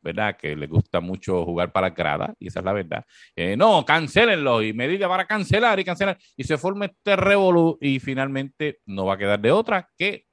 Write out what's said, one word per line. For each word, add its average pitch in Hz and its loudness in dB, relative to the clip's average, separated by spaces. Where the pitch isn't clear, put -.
¿verdad? 98 -4
Que 76 -8
les 73 -10
gusta 82 0
mucho 90 -4
jugar 85 -2
para 92 0
las 85 -6
gradas, 78 -2
y - -14
esa 90 -8
es 90 -8
la 95 -2
verdad. 90 -6
Eh, 90 -2
"No, 175 4
cancélenlo", 156 2
y 107 -2
medida 165 -2
para 185 0
cancelar 208 2
y 185 -4
cancelar, 185 -2
y 135 -8
se 151 0
forma 196 -4
este 196 0
revolú, 185 4
y 135 0
finalmente 135 -6
no 98 -4
va 98 0
a 95 -2
quedar 101 0
de 110 4
otra 202 0
que 196 -6